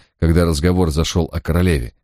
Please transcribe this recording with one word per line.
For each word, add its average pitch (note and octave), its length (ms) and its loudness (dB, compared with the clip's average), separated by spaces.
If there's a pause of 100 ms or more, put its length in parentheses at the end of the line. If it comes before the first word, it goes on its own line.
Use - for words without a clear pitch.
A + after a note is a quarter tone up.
(200)
когда E2+ 240 4
разговор E2+ 460 0
зашел D#2+ 420 -2
о D#2+ 80 -6
королеве D#2 640 -2